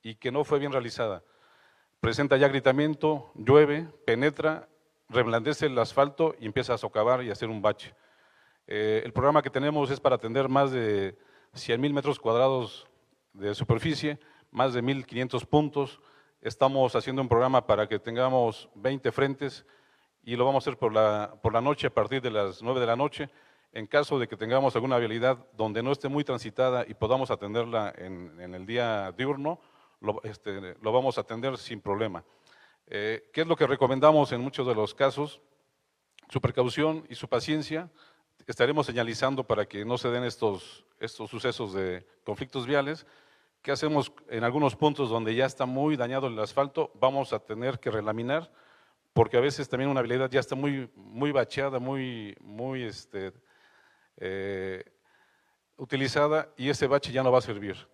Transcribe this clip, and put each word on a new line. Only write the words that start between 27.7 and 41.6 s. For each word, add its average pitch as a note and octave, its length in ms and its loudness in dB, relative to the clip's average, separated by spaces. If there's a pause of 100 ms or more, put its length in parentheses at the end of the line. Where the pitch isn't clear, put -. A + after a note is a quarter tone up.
en, F2 460 -14
en F2+ 140 -14
el F#2 100 -12
día A2+ 460 -2
diurno, C#3 500 -4 (420)
lo, G#2+ 200 -2
este, G2 580 -10
lo G#2+ 100 -2
vamos B2+ 280 2
a - 20 -4
atender A#2 380 -6
sin A2 200 -12
problema. G2 440 -4 (640)
Eh, G#2+ 440 -6
¿qué D3+ 100 -2
es E3 60 0
lo E3 80 4
que D3 120 2
recomendamos C#3 640 4
en A#2+ 100 -2
muchos C3 240 -4
de B2 80 0
los G#2+ 220 0
casos? C#3 440 0 (880)
Su - 140 -4
precaución D3 640 0
y A#2+ 60 -16
su - 160 -12
paciencia. D#3 580 -4 (600)
Estaremos C#3 400 2
señalizando A#2+ 560 -2
para G#2+ 240 0
que G#2 180 -10
no A#2+ 140 -4
se B2+ 100 -2
den B2 140 -2
estos, A2 640 -4 (120)
estos A2 300 -10
sucesos A#2 440 -6